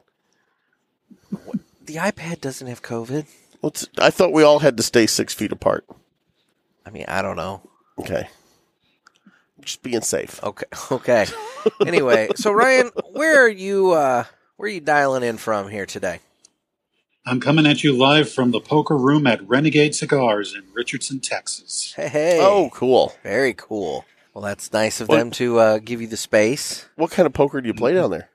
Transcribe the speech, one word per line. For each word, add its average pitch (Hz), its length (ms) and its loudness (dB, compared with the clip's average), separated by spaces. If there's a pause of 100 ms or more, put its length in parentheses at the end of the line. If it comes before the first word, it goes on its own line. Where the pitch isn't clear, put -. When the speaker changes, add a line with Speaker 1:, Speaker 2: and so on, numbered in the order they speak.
(1900)
Speaker 1:
The 156 100 -14
iPad 170 460 -6
doesn't 131 260 -10
have 120 140 -12
covid. 123 460 -8 (340)
Speaker 2:
Well, 151 80 -2
it's, - 180 -8 (120)
I 147 100 6
thought 175 240 2
we 156 100 6
all 147 160 8
had 139 180 4
to 110 60 -2
stay 113 240 4
six - 260 -2
feet - 180 -6
apart. - 340 -2 (1000)
Speaker 1:
I 92 40 -16
mean, - 180 -14
I 95 140 -4
don't 95 140 -6
know. 90 260 -8 (380)
Speaker 2:
Okay. - 280 -6 (1300)
Just - 220 -14
being 117 180 -2
safe. - 420 -6
Speaker 1:
Okay. - 220 -10 (120)
<laughs> - 140 -10
Okay. 120 340 2 (600)
Anyway, 127 500 2
so - 160 -4
Ryan, 247 400 4 (200)
where 285 320 4
are 233 60 4
you, 190 420 0
uh, 131 320 2 (340)
where 196 100 -10
are 214 40 -6
you 190 100 -6
dialing 139 420 2
in 117 140 -4
from 101 320 -4
here 101 180 -8
today? 95 320 -8 (1080)
Speaker 3:
I'm 127 140 -2
coming 151 260 2
at 147 180 2
you 151 80 4
live 139 400 2
from 123 200 0
the 110 100 -2
poker 147 340 0
room 143 300 2
at 104 220 0
Renegade 147 480 0
Cigars 120 580 -2
in 101 80 -16 (140)
Richardson, - 440 -8
Texas. - 760 -10
Speaker 1:
Hey, 147 120 -8
hey. 156 320 2
Speaker 2:
Oh, 190 320 4
cool. 123 520 2
Speaker 1:
Very 120 320 -2
cool. 82 500 -6 (300)
Well, 101 80 -12
that's 101 280 -8
nice 110 300 -2
of 110 80 -6
Speaker 2:
What - 80 4
Speaker 1:
them 117 140 0
to, 117 260 0
uh, 110 220 6
give 113 220 -8
you 113 60 -10
the 110 100 -10
space. - 680 0 (120)
Speaker 2:
What 160 120 -2
kind 180 160 2
of 139 80 0
poker 143 280 0
do 120 60 -6
you 107 60 -2
play 120 220 0
down 156 160 2
there? - 240 -8